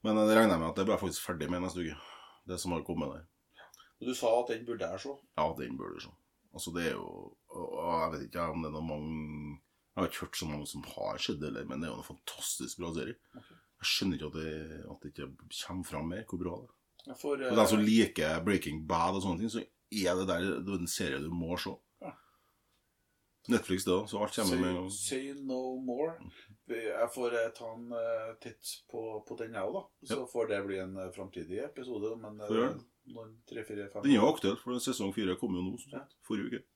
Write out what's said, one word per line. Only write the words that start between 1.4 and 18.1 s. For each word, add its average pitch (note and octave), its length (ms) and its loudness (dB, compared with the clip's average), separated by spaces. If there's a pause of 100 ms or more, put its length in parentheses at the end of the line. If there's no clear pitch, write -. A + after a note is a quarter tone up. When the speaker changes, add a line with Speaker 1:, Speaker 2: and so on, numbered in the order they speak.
Speaker 1:
med F2+ 140 0
neste F2+ 180 -2
uke, D#2+ 160 -4 (480)
det F2+ 140 -6
som F#2 120 -2
har D#2+ 120 0
kommet D#2 300 -2
der. E2 120 -14 (760)
Speaker 2:
Og A#2 60 -4
du B2+ 60 -2
sa B2 140 0 (140)
at A#2+ 60 -2
den A#2 180 -4
burde A#2 180 -4
jeg F#2+ 160 -4
se. C#3 100 -8 (280)
Speaker 1:
Ja, D#2 160 2
den C2+ 240 -6
burde G1+ 180 -8
du G1+ 60 -12
se. - 80 -12 (440)
Altså, E2 200 -8
det E2+ 140 0
er D2+ 100 0
jo, G1+ 400 -10 (120)
og, - 240 -8
og E2 280 0
jeg D#2+ 180 2
vet C#2+ 100 -8
ikke E2+ 220 -2
om E2 100 -2
det D#2 60 -2
er D2+ 60 -4
noe D#2 100 -4
mange, D2+ 760 -4 (360)
jeg G2+ 80 0
har E2 60 0
ikke - 160 -8
hørt - 100 -12
så - 140 -4
mange D2 180 -4
som - 160 -10
har - 360 -6
sett - 200 -2
det, D2+ 80 -4
eller, B1 180 -6
men C#2 140 -6
det E2 80 -4
er C#2+ 60 -6
jo - 80 -10
noen - 80 -14 (100)
fantastisk - 600 -6
bra E2+ 140 -4
serie. D2 220 -4 (220)
Speaker 2:
Ok. - 60 -18 (360)
Speaker 1:
Jeg - 80 -2
skjønner - 300 2
ikke D#2 100 -6
at D2 60 -8
det, D#2 580 -6
at - 100 -14
det D2 120 -12
ikke - 540 -10
kommer F2+ 180 -4
fram D#2 240 -4
mer, G2+ 160 -4
hvor F2+ 140 -4
bra F2 200 -2
det - 80 -16
er. - 60 -20 (340)
Speaker 2:
Ja, C3+ 60 -12
for, C#3+ 240 -2
Speaker 1:
For B2+ 180 2
den G#2+ 120 10
som G#2+ 120 8
Speaker 2:
eh, G#2 60 8
Speaker 1:
liker E2+ 580 6